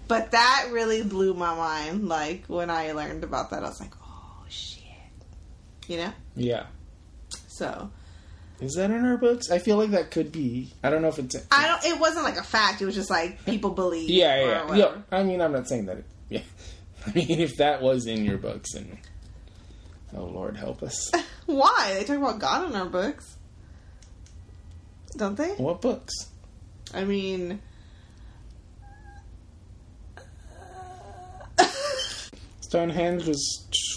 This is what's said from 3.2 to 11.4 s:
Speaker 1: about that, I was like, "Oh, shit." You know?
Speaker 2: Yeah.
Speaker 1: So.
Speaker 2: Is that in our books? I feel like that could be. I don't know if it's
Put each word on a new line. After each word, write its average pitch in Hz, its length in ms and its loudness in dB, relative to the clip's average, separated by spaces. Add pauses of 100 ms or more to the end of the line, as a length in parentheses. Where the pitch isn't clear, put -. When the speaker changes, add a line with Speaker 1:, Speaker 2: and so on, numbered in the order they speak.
Speaker 1:
about 139 260 -2
that, - 140 -4
I - 40 -6
was - 120 -10
like, - 220 -14
"Oh, - 480 -18
shit." - 320 -12 (1040)
You 170 80 -6
know? 175 160 -4 (240)
Speaker 2:
Yeah. 120 300 0 (840)
Speaker 1:
So. - 420 -8 (680)
Speaker 2:
Is 135 140 -6
that 196 180 2
in 233 120 2
our 247 120 4
books? 240 340 2
I 175 80 6
feel 208 180 4
like 214 140 4
that 185 220 2
could 156 180 0
be. 127 400 -2 (140)
I 139 60 4
don't 160 120 4
know 160 60 4
if 151 100 2
it's 131 160 -6 (160)